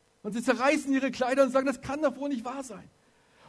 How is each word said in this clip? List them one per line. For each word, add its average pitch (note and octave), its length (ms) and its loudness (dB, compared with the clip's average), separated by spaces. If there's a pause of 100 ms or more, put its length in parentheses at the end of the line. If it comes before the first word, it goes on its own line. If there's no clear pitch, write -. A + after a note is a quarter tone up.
(220)
Und G3+ 100 -8
sie A3+ 100 -4
zerreißen C4+ 500 2
ihre C4+ 180 2
Kleider B3+ 340 2
und C4 60 0
sagen, C4 160 2
„Das C4+ 140 -2
kann C#4+ 220 -6
doch C4 140 0
wohl C#4 120 -6
nicht A#3+ 160 -4
wahr C4 180 -8
sein.“ G#3+ 280 -16 (580)